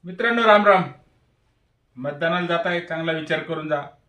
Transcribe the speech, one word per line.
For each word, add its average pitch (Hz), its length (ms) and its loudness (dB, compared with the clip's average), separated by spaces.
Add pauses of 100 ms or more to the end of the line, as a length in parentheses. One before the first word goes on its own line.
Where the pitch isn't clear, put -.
मित्रांनो, 233 380 -2
राम 208 220 6
राम. 190 180 6 (1120)
मतदानाला 165 480 -4
जाताय, 170 340 -2
चांगला 165 320 -6
विचार 156 280 -4
करून 156 280 -8
जा. 147 140 -2 (260)